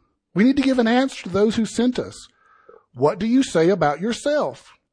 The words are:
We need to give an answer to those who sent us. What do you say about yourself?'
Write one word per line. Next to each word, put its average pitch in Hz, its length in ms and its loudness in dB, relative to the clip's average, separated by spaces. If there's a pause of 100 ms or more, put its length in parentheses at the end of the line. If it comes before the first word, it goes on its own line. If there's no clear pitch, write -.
(340)
We 185 120 2
need 269 120 4
to 269 60 0
give 262 160 0
an 226 80 2
answer 254 360 0
to 190 60 -10
those 202 280 2
who 220 80 0
sent 247 340 -2
us. - 280 -12 (680)
What 139 260 0
do 214 80 -2
you 254 160 2
say 165 240 0
about 156 320 0
yourself?' 226 720 -4 (220)